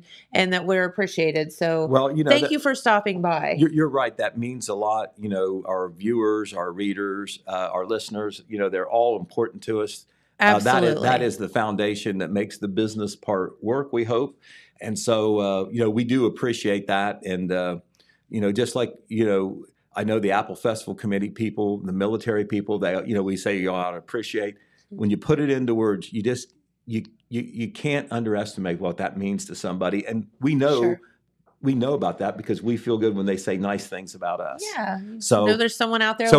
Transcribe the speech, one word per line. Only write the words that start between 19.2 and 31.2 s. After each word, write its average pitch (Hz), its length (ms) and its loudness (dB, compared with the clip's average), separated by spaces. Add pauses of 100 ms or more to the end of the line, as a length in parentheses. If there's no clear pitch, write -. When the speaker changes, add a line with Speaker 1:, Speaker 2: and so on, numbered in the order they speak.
Speaker 2:
know, 95 400 0 (320)
I 104 80 -2
know 110 140 2
the 101 120 2
Apple 98 240 0
Festival 107 400 -2
Committee 101 360 -2
people, 104 480 -2
the 95 120 -6
military 104 540 0
people, 101 340 -2
they, 92 260 0
you 117 100 -2
know, 98 80 2
we 98 120 -2
say 101 220 -2
you 92 140 0
ought 90 200 -2
to 87 60 -8
appreciate. 104 580 -6 (360)
When 104 180 0
you 101 80 2
put 151 240 2
it 147 80 2
into 127 260 2
words, 104 380 0
you 107 80 -4
just, 123 320 -2 (320)
you, 110 180 -4 (260)
you, 120 120 -4
you 117 300 -8
can't 143 400 -2
underestimate 104 680 -2
what 90 180 -2
that 95 200 -6
means 98 280 -2
to - 100 -12
somebody. 92 520 -2
And 113 200 -4 (120)
we 143 160 2
know, 139 260 4
Speaker 1:
Sure. 117 200 2 (600)